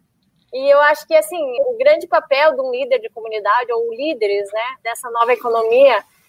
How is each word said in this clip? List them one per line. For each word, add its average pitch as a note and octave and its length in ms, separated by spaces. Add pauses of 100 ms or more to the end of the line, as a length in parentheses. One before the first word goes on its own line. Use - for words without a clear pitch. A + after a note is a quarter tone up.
(520)
E C4+ 200
eu C#4+ 100
acho D4 240
que, E4 80
assim, D#4 220 (300)
o B3 100
grande D4+ 300
papel D4+ 480
de B3+ 60
um C4 100
líder B3 300
de A3 100
comunidade, A3 600
ou A#3 200
líderes, A3 600
né, A3 100 (200)
dessa A#3 280
nova A#3 220
economia, A#3 680 (260)